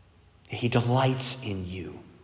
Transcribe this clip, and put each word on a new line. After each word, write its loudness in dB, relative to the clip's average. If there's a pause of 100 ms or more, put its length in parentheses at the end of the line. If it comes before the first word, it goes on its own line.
(480)
He -2
delights 2
in -6
you. -10 (260)